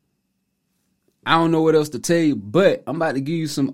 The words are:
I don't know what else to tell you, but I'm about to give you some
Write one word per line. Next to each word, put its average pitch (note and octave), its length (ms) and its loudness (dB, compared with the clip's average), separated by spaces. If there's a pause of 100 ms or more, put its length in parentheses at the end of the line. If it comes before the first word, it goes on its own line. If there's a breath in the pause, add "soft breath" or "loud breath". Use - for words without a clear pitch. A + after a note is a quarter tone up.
(1300)
I D3+ 100 0
don't E3 160 2
know D#3+ 100 2
what D#3+ 140 4
else D3+ 140 2
to B2 100 -10
tell E3+ 200 0
you, D3 160 2
but A#2+ 500 0
I'm D3 120 -8
about D#3+ 180 -2
to C3+ 60 -4
give D#3+ 160 -4
you D#3+ 100 -4
some C#3 260 -4